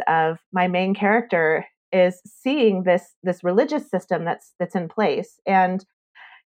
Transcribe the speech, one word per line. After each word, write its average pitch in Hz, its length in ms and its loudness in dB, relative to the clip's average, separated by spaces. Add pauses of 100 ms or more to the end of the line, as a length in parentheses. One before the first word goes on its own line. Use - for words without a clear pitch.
of 160 300 0 (160)
my 180 160 0
main 185 240 0
character 196 720 0 (260)
is 180 340 2
seeing 226 580 0
this, 180 400 0
this 180 200 -4
religious 220 460 0
system 180 340 -4
that's, - 360 -8
that's 180 160 -4
in 175 120 -4
place. 185 580 -4
And 185 380 0 (760)